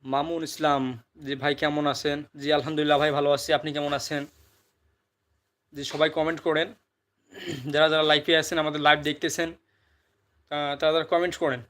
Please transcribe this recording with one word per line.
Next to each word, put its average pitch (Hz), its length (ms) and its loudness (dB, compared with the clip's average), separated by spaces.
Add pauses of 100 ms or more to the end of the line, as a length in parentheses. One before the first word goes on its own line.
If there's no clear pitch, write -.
মামুন 151 380 -4
ইসলাম, 147 400 0 (400)
জি 139 120 -6
ভাই 139 200 -2
কেমন 147 320 0
আছেন? 143 320 -2 (180)
জি 143 160 -8
আলহামদুলিল্লাহ 147 460 2
ভাই 151 120 4
ভালো 143 220 0
আছি, 143 200 -2
আপনি 151 200 0
কেমন 147 200 -4
আছেন? 143 300 -4 (1500)
জি 143 120 -12
সবাই 151 260 0
কমেন্ট 160 300 -2
করেন। 165 280 0 (640)
<clears throat> 143 400 -10
যারা 151 160 6
যারা 156 140 4
লাইভে 151 340 2
আছেন, 160 220 0
আমাদের 151 220 -2
লাইভ 147 220 6
দেখতেছেন, 151 460 -4 (1000)
তা-, 147 260 -4
তারা 156 160 2
তারা 160 120 2
কমেন্ট 175 320 2
করেন। 135 340 0